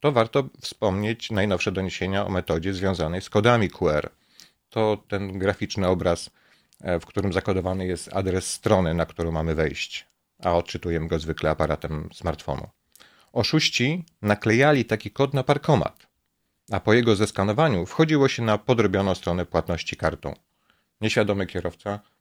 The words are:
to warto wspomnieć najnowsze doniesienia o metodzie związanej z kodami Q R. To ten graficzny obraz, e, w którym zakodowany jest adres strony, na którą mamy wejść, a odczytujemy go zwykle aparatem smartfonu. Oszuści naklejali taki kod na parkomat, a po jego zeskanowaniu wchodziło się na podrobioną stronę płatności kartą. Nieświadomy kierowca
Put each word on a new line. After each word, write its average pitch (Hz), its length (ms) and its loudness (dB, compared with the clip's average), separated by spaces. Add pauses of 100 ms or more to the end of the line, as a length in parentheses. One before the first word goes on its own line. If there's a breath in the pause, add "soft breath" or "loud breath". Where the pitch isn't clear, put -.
to 147 120 2
warto 131 360 0 (120)
wspomnieć 104 720 -2
najnowsze 101 420 0
doniesienia 95 540 -2
o 98 40 -4
metodzie 90 440 -2
związanej 90 480 -2
z - 80 -16
kodami 110 400 2
Q - 180 -2
R. 76 220 0 (600 soft breath)
To 107 380 0
ten 98 300 -6
graficzny 95 500 -2
obraz, 87 420 0 (500)
e, 85 200 -4
w - 60 -12
którym 98 260 -4
zakodowany 92 540 -2
jest 90 260 -6
adres 95 400 -2
strony, 92 420 2
na 85 120 0
którą 82 260 -6
mamy 80 220 -2
wejść, 78 520 -4 (360)
a 87 120 2
odczytujemy 85 540 -2
go 82 100 -2
zwykle 78 320 -2
aparatem 78 640 -2
smartfonu. - 540 -6 (640 soft breath)
Oszuści 151 720 0 (180)
naklejali 117 600 4
taki - 260 -4
kod 139 240 0
na 135 80 0
parkomat, - 640 0 (640)
a 98 100 -2
po 110 140 4
jego 113 220 6
zeskanowaniu 104 680 2
wchodziło 156 420 4
się 123 140 -6
na 107 160 2
podrobioną 98 560 2
stronę 87 320 -2
płatności - 500 -2
kartą. 78 380 -4 (680)
Nieświadomy 104 460 0
kierowca 101 540 -6 (200)